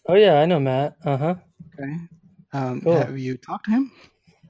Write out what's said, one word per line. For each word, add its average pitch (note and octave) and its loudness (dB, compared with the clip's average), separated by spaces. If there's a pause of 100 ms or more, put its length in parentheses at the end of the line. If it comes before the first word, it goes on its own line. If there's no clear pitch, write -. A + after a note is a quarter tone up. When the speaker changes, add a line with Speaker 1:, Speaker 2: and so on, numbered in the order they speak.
Speaker 1:
Oh, F3 2
yeah, F#3 6
I D#3 4
know F3 2
Matt. C3+ -2
Uh-huh. D3 -2 (440)
Speaker 2:
Okay. C#3+ -10 (560)
Um, C3 -6
Speaker 1:
Cool. E3 2
Speaker 2:
have C3+ -4
you B2+ -8
talked - -12
to G#3 -2
him? B3+ 0 (580)